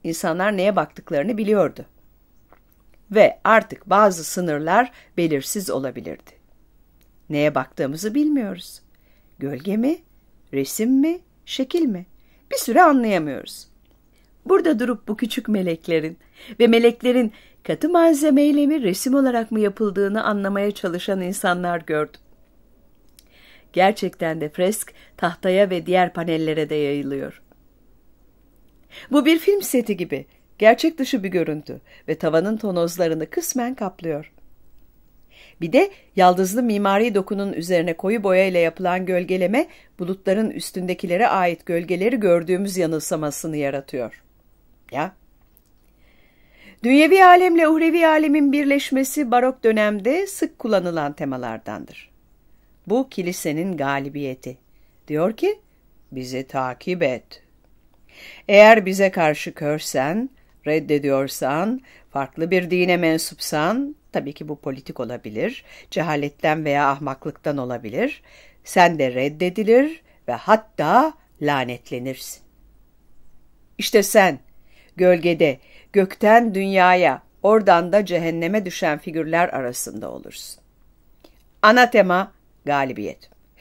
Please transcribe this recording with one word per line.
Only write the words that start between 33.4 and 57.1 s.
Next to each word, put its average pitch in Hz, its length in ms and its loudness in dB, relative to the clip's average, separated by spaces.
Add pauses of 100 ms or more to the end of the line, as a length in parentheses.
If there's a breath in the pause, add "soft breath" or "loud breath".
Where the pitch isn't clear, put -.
kaplıyor. 165 560 -8 (1300 soft breath)
Bir 165 120 -2
de 381 180 4 (240 loud breath)
yaldızlı 185 480 4
mimari 208 520 0
dokunun 196 380 -4
üzerine 170 400 -2
koyu 202 300 -2
boya 190 220 4
ile 180 140 0
yapılan 180 460 -2
gölgeleme, 185 640 0 (320 soft breath)
bulutların 190 500 -2
üstündekilere 180 800 -4
ait 180 380 -2
gölgeleri 180 540 -2
gördüğümüz 180 580 0
yanılsamasını 156 800 -4
yaratıyor. 139 640 -6 (680)
Ya. 160 240 -6 (1700 soft breath)
Dünyevi 302 420 6
alemle 359 420 8
uhrevi 320 400 2
alemin 311 440 2
birleşmesi 277 800 -2
barok 254 320 0
dönemde 220 640 0
sık - 320 -8
kullanılan 175 540 -2
temalardandır. 117 960 -10 (800)
Bu 254 220 -2
kilisenin 175 680 -6
galibiyeti. 139 800 -8 (500)
Diyor 170 300 -2
ki, 415 220 -2 (520)
"Bizi 131 360 -10
takip 135 560 -6
et." 127 400 -6 (1040 loud breath)